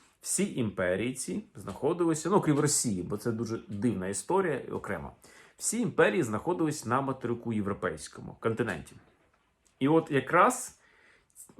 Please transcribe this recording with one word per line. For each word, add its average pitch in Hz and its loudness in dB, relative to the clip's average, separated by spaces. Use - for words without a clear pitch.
Всі - -2
імперії 101 0
ці 185 -6
знаходилися, 156 0
ну, 151 6
крім 151 4
Росії, 120 2
бо 104 -4
це 120 -2
дуже 110 -4
дивна 101 0
історія 156 0
і - -10
окрема. 82 -6
Всі - -4
імперії 180 4
знаходились 151 -2
на 123 2
материку 120 -4
європейському 95 -4
континенті. 110 -2
І 135 2
от 160 4
якраз 175 4